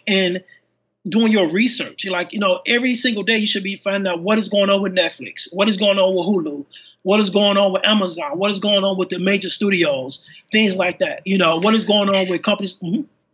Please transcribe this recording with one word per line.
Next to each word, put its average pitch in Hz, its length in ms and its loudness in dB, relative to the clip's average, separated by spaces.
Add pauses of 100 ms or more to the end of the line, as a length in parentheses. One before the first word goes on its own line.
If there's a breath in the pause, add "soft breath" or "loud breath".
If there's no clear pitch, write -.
and 185 380 -2 (640 soft breath)
doing 220 240 2
your 196 180 4
research. 226 580 -2
Like, 175 260 -6
you 214 60 -6
know, 185 260 0
every 240 300 0
single 226 280 -2
day 220 140 0
you 214 100 0
should 202 160 -2
be 196 140 -6
finding 196 340 -2
out 170 100 -4
what 214 160 2
is 214 120 -2
going 202 200 2
on 196 120 2
with 190 120 -2
Netflix, 165 600 -2
what 202 160 2
is 202 80 0
going 196 220 2
on 190 160 2
with 175 100 0
Hulu, 156 400 -2 (380 loud breath)
what 202 160 4
is 202 100 2
going 202 260 2
on 196 160 4
with 190 140 -2
Amazon, 185 520 0
what 202 140 0
is 196 80 -4
going 202 240 0
on 196 140 0
with 185 120 -2
the 180 100 -6
major 190 300 0
studios, 151 760 -2 (240 loud breath)
things 214 240 2
like 180 240 -2
that. 160 260 -4
You 190 120 0
know, 165 200 2
what 202 160 2
is 214 120 0
going 202 240 2
on 190 180 0
with 175 140 -2
companies. 196 380 -4
Mm-hmm. 185 240 -4 (300)